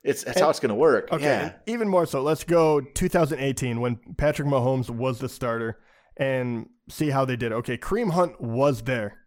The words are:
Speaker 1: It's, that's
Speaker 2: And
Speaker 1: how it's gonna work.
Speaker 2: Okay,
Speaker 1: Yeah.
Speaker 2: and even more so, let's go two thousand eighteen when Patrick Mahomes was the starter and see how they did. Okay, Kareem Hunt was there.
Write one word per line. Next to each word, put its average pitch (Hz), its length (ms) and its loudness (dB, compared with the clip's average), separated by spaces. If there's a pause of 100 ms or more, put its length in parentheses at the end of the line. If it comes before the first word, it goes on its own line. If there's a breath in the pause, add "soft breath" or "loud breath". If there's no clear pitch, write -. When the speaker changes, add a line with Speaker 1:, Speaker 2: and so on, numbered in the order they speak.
(100)
Speaker 1:
It's, 135 120 -2
that's 127 140 -4
Speaker 2:
And 180 80 6
Speaker 1:
how 156 60 6
it's - 100 -2
gonna 107 160 0
work. 131 340 4
Speaker 2:
Okay, 147 140 -2
Speaker 1:
Yeah. 123 220 2
Speaker 2:
and - 80 -10 (120)
even 226 220 -2
more 180 180 4
so, 135 160 -2
let's 151 220 0
go 156 360 4
two 175 280 -2
thousand 156 320 2
eighteen 127 400 -2
when 120 180 -2 (180)
Patrick 147 300 0
Mahomes 131 420 0
was 120 300 -4
the 127 100 -6
starter 117 520 -4 (360 soft breath)
and 127 520 -2 (200)
see 151 220 -2
how 135 140 2
they 127 100 -2
did. 117 180 -4
Okay, 120 240 -4
Kareem 202 360 -2
Hunt 175 280 0
was 120 420 0
there. 113 440 -4